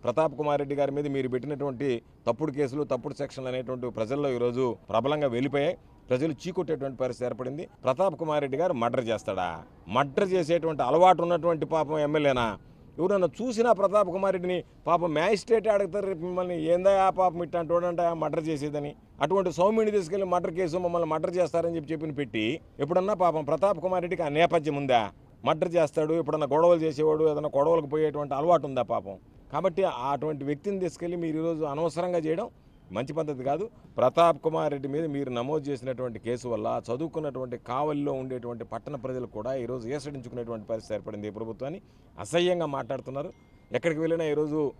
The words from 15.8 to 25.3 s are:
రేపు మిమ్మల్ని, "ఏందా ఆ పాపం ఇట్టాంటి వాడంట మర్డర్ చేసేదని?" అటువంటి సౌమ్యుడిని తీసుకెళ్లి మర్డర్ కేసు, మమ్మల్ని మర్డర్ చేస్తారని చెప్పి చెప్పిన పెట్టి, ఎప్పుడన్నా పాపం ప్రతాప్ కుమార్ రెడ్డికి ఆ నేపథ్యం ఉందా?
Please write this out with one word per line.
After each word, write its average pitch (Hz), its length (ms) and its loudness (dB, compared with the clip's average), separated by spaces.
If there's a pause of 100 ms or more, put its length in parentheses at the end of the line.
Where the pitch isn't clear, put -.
రేపు 190 140 -4
మిమ్మల్ని, 180 440 -4
"ఏందా 185 400 4
ఆ 190 60 6
పాపం 175 340 2
ఇట్టాంటి 170 300 -2
వాడంట 175 280 2
మర్డర్ 160 460 0
చేసేదని?" 147 480 -4 (260)
అటువంటి 180 300 2
సౌమ్యుడిని 208 460 4
తీసుకెళ్లి 190 300 0
మర్డర్ 180 260 2
కేసు, 170 240 0
మమ్మల్ని 170 320 0
మర్డర్ 160 260 -2
చేస్తారని 170 400 0
చెప్పి 151 160 -6
చెప్పిన 156 200 -4
పెట్టి, 123 480 -2 (200)
ఎప్పుడన్నా 180 340 2
పాపం 165 320 2
ప్రతాప్ 160 340 2
కుమార్ 180 220 0
రెడ్డికి 170 200 -4
ఆ 151 80 0
నేపథ్యం 156 460 2
ఉందా? 120 360 2 (340)